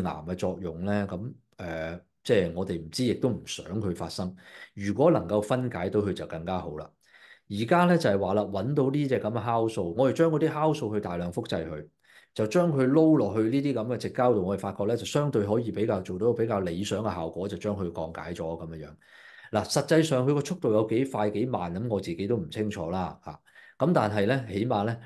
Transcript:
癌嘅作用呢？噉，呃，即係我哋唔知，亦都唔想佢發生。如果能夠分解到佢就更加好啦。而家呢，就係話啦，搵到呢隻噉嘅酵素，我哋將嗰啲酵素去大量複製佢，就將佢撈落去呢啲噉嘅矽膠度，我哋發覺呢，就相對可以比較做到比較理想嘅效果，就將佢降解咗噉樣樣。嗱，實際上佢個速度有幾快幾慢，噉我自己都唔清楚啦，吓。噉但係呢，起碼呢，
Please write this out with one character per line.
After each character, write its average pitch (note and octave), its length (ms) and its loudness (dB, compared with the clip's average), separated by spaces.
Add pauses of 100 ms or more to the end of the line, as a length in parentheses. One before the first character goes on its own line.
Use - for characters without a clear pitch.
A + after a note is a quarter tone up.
癌 - 20 0
嘅 D#2+ 320 -4
作 F2+ 260 -2
用 E2+ 240 -6
呢？ G2+ 240 0
噉， G2+ 240 -8 (240)
呃， E2 440 -6 (240)
即 B2+ 100 4
係 F2 200 4
我 F#2 120 -2
哋 F2+ 140 -4
唔 D#2+ 100 -12
知， B2+ 140 -2
亦 A#2 100 2
都 - 140 0
唔 G2+ 180 -4
想 - 180 -10 (160)
佢 F#2+ 140 -2
發 E2+ 140 -6
生。 F2+ 260 -6 (400)
如 G2+ 200 -2
果 C#3+ 160 6
能 A2 160 2
夠 G#2 160 2
分 B2+ 280 -2
解 F2+ 200 -4
到 G#2 100 2
佢 G2+ 120 0
就 E2 140 -6
更 E2 200 -10
加 F#2 120 -2
好 D2+ 180 -10
啦。 D#2 140 -12 (600)
而 G2+ 160 -4
家 F3 180 6
呢， F3 140 6
就 E3 100 2
係 G2+ 100 4
話 G2 160 0
啦， G#2 80 4
搵 G2 320 -2
到 C#3 160 4
呢 C#3+ 180 0
隻 A#2+ 120 2
噉 - 20 -8
嘅 A2 200 -2
酵 A#2 260 2
素， F#2 300 -4
我 C3 120 6
哋 A#2+ 40 0
將 E3 160 4
嗰 D#3 80 2
啲 D#3 120 2
酵 D3+ 240 2
素 G#2+ 200 -4
去 G#2 60 0
大 F2 160 -4
量 F2 160 -4
複 - 160 -4
製 E2 200 -2
佢， D2+ 180 -10 (480)
就 A2 120 0
將 F3 260 4
佢 C3+ 140 4
撈 D#3 300 8
落 G2+ 180 2
去 A2 140 2
呢 C#3 140 0
啲 C#3+ 120 0
噉 A2+ 120 -4
嘅 A#2+ 120 -2
矽 - 140 -6
膠 B2 220 4
度， F#2+ 120 0
我 G2 100 0
哋 F#2+ 40 -4
發 G2 120 -4
覺 G2+ 120 -4
呢， A2+ 120 0
就 - 80 -4
相 D3 260 0
對 G#2+ 160 2
可 G#2+ 140 2
以 A#2 100 -4
比 G2+ 160 -2
較 G#2 140 0
做 F#2 180 -6
到 A2+ 140 2
比 A2+ 140 0
較 G#2 140 0
理 F2+ 240 -2
想 G2+ 180 -2
嘅 G#2 120 -2
效 E2 140 -6
果， F#2 200 -6
就 F#2+ 80 -8
將 G#2 180 -4
佢 F#2+ 180 -4
降 E2 320 -8
解 E2+ 100 -8
咗 E2+ 100 -8
噉 E2 220 -8 (100)
樣 D#2 100 -12
樣。 D2 40 -16 (640)
嗱， G#2 180 0
實 D3 160 0
際 D#3+ 160 6
上 C3 240 2
佢 C#3+ 80 4
個 D3 80 0
速 D#3+ 120 -4
度 C3 180 0
有 G#2+ 160 4
幾 A#2+ 180 2
快 G#2 240 -2
幾 G#2 160 0
慢， F2 280 -4
噉 G#2 140 -4
我 G#2 120 0
自 E2+ 140 -4
己 G2 120 -4
都 A#2 100 0
唔 F2 140 -4
清 G#2+ 200 -4
楚 F2 200 -6
啦， F2 340 -4
吓。 D2+ 160 -14 (380)
噉 E3 160 2
但 A#2 160 4
係 G#2 160 2
呢， B2+ 220 0
起 G2+ 180 -2
碼 A2 180 2
呢， A#2 220 -2